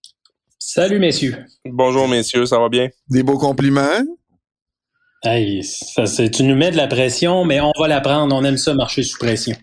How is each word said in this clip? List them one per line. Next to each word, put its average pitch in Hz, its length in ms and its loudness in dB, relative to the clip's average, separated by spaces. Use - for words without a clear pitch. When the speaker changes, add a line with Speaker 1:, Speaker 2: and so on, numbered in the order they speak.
Speaker 1:
Salut 190 400 -2
messieurs. 139 400 0
Speaker 2:
Bonjour 127 440 0
messieurs, 123 400 0
ça 123 100 2
va 117 120 2
bien ? 123 180 0
Speaker 3:
Des 127 140 2
beaux 139 160 2
compliments. 139 640 2
Speaker 1:
Hey, 104 380 -2
ça, - 420 -4
c'est, 110 240 0
tu 135 140 0
nous 135 100 4
mets 160 180 2
de 165 40 -4
la 156 120 2
pression, 170 580 0
mais 143 160 2
on 151 180 2
va 156 80 2
la 143 140 0
prendre. 139 340 0
On 135 80 0
aime 139 140 0
ça, 151 160 -2
marcher 131 300 -2
sous - 140 -6
pression. 117 460 -2